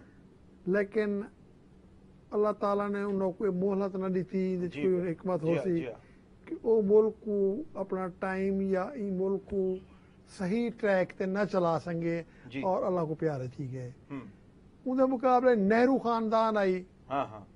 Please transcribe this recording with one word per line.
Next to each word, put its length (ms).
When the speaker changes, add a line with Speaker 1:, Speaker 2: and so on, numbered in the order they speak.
Speaker 1:
लेकिन 600
अल्लाह 180
ताला 360
ने 140
उन्हें 300
कोई 180
मोहलत 460
ना 120
दी 140
थी, 460
Speaker 2:
जी। 140
Speaker 1:
कोई 260
हिकमत 340
हो 60
Speaker 2:
जी, 100
Speaker 1:
सी 220
Speaker 2:
जी। 80
Speaker 1:
कि 140
वो 200
मुल्क 320
को 80
अपना 260
time 560
या 240
ई 140
मुल्क 300
को 260
सही 420
track 420
ते 140
ना 180
चला 340
सकें 460
Speaker 2:
जी। 120
Speaker 1:
और 220
अल्लाह 200
को 100
प्यारे 340
थी 200
गए। 260
Speaker 2:
हम्म। 800
Speaker 1:
उनके 140
मुकाबले 520
नेहरू 420
खानदान 580
आई। 280
Speaker 2:
हाँ, 160
हाँ। 300